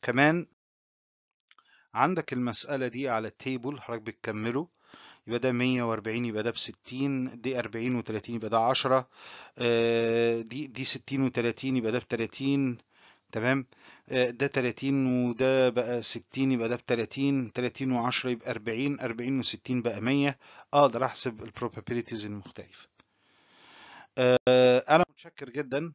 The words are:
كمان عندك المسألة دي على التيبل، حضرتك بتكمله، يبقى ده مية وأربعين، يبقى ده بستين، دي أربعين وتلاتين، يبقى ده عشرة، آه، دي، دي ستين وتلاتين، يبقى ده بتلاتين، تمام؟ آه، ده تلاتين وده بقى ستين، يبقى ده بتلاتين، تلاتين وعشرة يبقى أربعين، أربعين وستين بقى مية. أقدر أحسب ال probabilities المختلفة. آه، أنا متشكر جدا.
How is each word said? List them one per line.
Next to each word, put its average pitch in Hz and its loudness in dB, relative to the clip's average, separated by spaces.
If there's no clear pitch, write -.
كمان 147 2
عندك 151 0
المسألة 123 -2
دي 127 -4
على 110 -2
التيبل، 131 -6
حضرتك 117 -8
بتكمله، 113 -4
يبقى 117 -4
ده 127 2
مية 123 0
وأربعين، 113 -2
يبقى 107 -2
ده 117 0
بستين، 127 -4
دي 127 -2
أربعين 117 -2
وتلاتين، 110 -6
يبقى 110 -4
ده 113 4
عشرة، 127 2
آه، 117 2
دي، 120 -8
دي 127 -8
ستين - -2
وتلاتين، 127 0
يبقى 110 0
ده 123 0
بتلاتين، 127 -2
تمام؟ 127 0
آه، 127 2
ده 123 -2
تلاتين 127 0
وده 131 4
بقى 120 0
ستين، 131 -2
يبقى 117 0
ده 120 0
بتلاتين، 131 0
تلاتين 127 -2
وعشرة 123 0
يبقى 120 -4
أربعين، 117 -4
أربعين 120 -2
وستين 123 -4
بقى 107 -2
مية. 139 2
أقدر 131 6
أحسب 117 -6
ال 104 -14
probabilities 117 -6
المختلفة. - -14
آه، 127 6
أنا 160 6
متشكر 143 -18
جدا. 143 -4